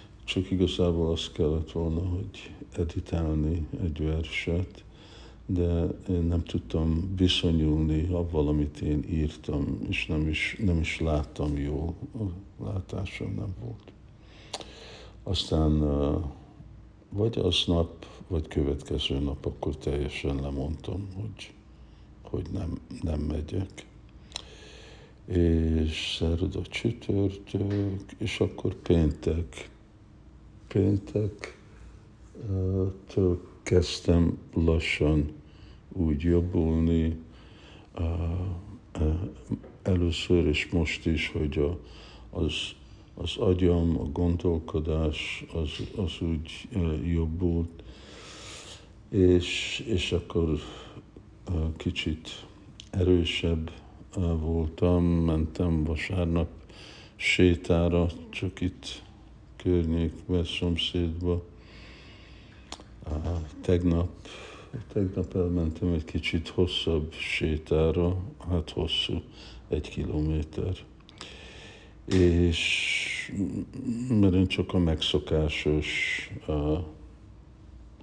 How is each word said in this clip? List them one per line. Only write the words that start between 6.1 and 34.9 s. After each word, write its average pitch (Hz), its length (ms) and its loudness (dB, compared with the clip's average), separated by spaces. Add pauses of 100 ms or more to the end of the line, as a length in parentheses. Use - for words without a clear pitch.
nem 85 200 2
tudtam 82 720 0
viszonyulni 80 960 4
avval, 85 380 0
amit 73 320 0
én 73 300 0
írtam, 73 680 -2 (100)
és - 180 -2
nem 78 220 0
is, - 360 -4
nem 87 140 4
is - 220 -2
láttam 73 560 0
jól, 73 380 -2 (240)
a 98 460 -8
látásom 101 680 -6
nem 98 260 -6
volt. - 320 -12 (1300)
Aztán, 78 600 2
ö, 71 360 2 (920)
vagy 110 280 0
aznap, 85 680 0 (220)
vagy 82 200 -2
következő 69 720 -2
nap 69 280 -4
akkor - 300 -4
teljesen 69 640 -4
lemondtam, 78 760 -6
hogy, 101 380 -10 (720)
hogy - 300 -6
nem, 82 260 -4 (240)
nem 78 180 -2
megyek. 76 680 -4 (1400)
És 82 920 6
szerda, 90 440 2
csütörtök, 101 1600 0
és - 220 -2
akkor - 340 0
péntek, 82 960 0 (1000)
péntek, 101 880 0 (880)
ö, 95 380 2 (200)
tök 90 480 2 (100)
kezdtem 85 720 4 (160)
lassan 80 800 4 (600)